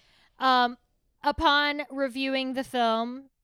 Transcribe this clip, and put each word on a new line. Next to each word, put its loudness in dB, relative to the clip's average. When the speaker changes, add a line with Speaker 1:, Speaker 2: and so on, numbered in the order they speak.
Speaker 1:
yeah. 4
Speaker 2:
Um, -2
upon 2
reviewing -4
the -4
film -2